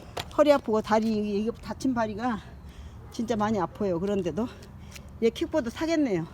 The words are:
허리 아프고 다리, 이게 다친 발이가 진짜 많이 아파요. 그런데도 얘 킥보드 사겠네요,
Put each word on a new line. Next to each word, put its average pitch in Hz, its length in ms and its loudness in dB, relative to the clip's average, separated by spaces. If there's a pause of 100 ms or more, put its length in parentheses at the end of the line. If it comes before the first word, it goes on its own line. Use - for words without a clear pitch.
(360)
허리 294 160 8
아프고 220 300 4
다리, 214 580 2
이게 220 100 -2 (120)
다친 240 320 -2
발이가 220 440 0 (720)
진짜 233 260 -2
많이 214 220 2
아파요. 180 400 0
그런데도 196 480 0 (760)
얘 226 80 6
킥보드 311 400 0
사겠네요, 277 640 2